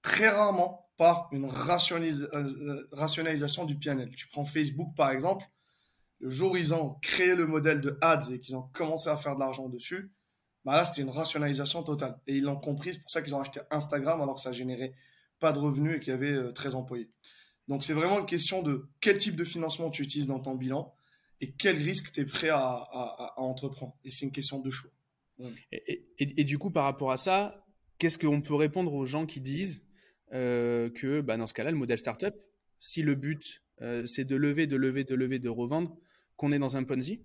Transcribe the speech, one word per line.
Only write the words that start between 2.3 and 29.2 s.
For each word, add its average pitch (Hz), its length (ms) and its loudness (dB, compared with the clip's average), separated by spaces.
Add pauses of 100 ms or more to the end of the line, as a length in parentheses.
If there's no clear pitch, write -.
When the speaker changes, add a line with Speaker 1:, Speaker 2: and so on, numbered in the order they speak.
Speaker 1:
euh, 143 580 -6
rationalisation 151 720 0
du 147 140 -2
P 151 100 -4
N 135 120 0
L. 123 140 -10
Tu - 140 -12
prends 147 160 -6
Facebook, 151 500 -2
par 139 160 4
exemple, 170 360 0 (720)
le 131 80 -8
jour 165 240 2
où 185 60 0
ils 160 160 2
ont 151 260 -2
créé 180 340 6
le 170 120 4
modèle 151 340 4
de 143 220 -2
ads 156 280 4
et 127 80 -6
qu'ils 127 160 -10
ont 127 200 -8
commencé 160 340 -2
à 151 80 2
faire 143 180 -2
de 135 60 -4
l'argent 131 300 -4
dessus, 175 420 -8 (520)
bah 135 120 2
là, 170 80 6
c'était 143 180 -2
une 135 80 -4
rationalisation 147 720 0
totale. 143 460 -4
Et 139 80 0
ils 139 80 4
l'ont 143 120 0
compris, 147 380 -4
c'est 143 60 -12
pour - 100 -12
ça 165 100 0
qu'ils 143 140 -6
ont 139 60 -2
acheté 131 200 -8 (120)
Instagram 147 500 0
alors 135 140 -2
que 131 40 -8
ça 127 120 -4
générait 127 420 -6 (460)
pas 156 120 6
de 143 60 2
revenus 147 380 2
et - 20 -2
qu'il 135 120 -4
y 131 40 2
avait, 139 160 0
euh, 127 220 0
treize 131 240 -4
employés. 123 340 -8 (560)
Donc, 139 160 -2
c'est 156 120 0
vraiment 185 260 4
une - 60 -4
question 175 360 2
de 143 260 -2 (120)
quel 196 180 6
type 202 160 2
de 160 80 -2
financement 165 480 -2
tu 147 120 -4
utilises 143 260 -2
dans 135 100 -2
ton 131 160 -6
bilan 131 400 -4 (460)
et 139 100 -6
quel 185 260 2
risque 151 360 0
t'es 143 120 0
prêt 156 260 0
à, 151 80 6
à, 135 40 4
à, 123 760 -6
à - 20 -6
entreprendre. 131 640 -6
Et 131 80 -10
c'est - 120 -2
une 135 60 -2
question 139 300 -4
de 131 100 -4
choix. - 200 -10 (500)
Ouais. 123 100 -12 (220)
Speaker 2:
Et, - 200 -8
et, - 120 -8 (160)
et, 143 220 0
et - 20 6
du 143 140 0
coup, 196 120 -4
par 151 140 2
rapport 135 260 0
à 131 60 2
ça, 190 500 0 (320)
qu'est-ce 165 220 2
qu'on 147 200 4
peut 147 140 -2
répondre 156 400 2
aux 139 100 -2
gens 151 220 -2